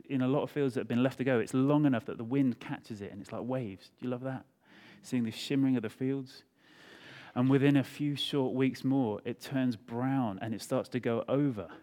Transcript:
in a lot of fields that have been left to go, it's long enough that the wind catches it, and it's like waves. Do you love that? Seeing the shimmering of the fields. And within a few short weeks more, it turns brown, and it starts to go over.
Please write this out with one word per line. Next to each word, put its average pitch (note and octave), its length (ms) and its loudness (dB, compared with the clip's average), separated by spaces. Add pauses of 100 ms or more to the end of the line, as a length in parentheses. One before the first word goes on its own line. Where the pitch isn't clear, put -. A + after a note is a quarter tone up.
in C3 140 0
a B2+ 60 2
lot C#3 140 2
of C3+ 80 -4
fields C#3 240 0
that C3 60 -2
have A2 80 -4
been A#2+ 140 2
left C3 160 2
to B2 60 0
go, B2+ 140 4
it's - 160 -2
long C#3+ 300 4
enough B2+ 220 2
that - 100 -6
the A#2 80 -8
wind B2+ 340 2
catches - 440 -10
it, F#2+ 100 -10
and G2 80 -12
it's - 100 -14
like G#2+ 120 -6
waves. A#2+ 560 -6
Do - 80 -8
you B2 40 -2
love B2 120 -4
that? C3 240 -8 (560)
Seeing B2 200 0
the A2 80 0
shimmering C3+ 460 2
of A#2 60 0
the G#2+ 80 -4
fields. C3+ 520 -6 (920)
And B2+ 140 4
within C#3 260 6
a C3 80 4
few D3 320 -4
short C3 380 0
weeks C3 280 0
more, C3 420 0
it A#2 160 -6
turns B2+ 360 0
brown, A#2+ 640 -2
and A2 120 -4
it G2 80 -8
starts B2+ 260 -2
to B2 120 -4
go A#2 280 0
over. B2+ 400 0 (140)